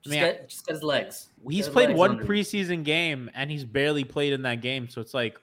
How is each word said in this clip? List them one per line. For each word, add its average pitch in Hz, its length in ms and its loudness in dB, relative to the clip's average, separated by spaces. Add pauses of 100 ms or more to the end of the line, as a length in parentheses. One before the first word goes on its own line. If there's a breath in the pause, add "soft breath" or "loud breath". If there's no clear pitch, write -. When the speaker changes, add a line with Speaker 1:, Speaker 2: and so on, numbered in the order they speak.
Speaker 1:
Just 143 100 -8
Speaker 2:
mean, 151 80 0
Speaker 1:
get, 139 280 0
just - 160 -14
get 165 100 -4
his 151 80 -10
legs. 135 440 -2 (160)
Speaker 2:
he's 123 60 -12
Speaker 1:
Get 165 160 -2
his - 80 -4
Speaker 2:
played 247 160 8
Speaker 1:
legs 170 100 2
Speaker 2:
one 180 120 8
Speaker 1:
under - 120 -4
him. 202 60 -4
Speaker 2:
preseason 190 560 0
game, 151 500 0
and 139 160 -4
he's 143 140 -6
barely 139 400 0
played 143 260 -2
in 131 120 -2
that 117 180 -2
game. 127 260 -4
So 120 140 -10
it's - 120 -12
like 117 300 -2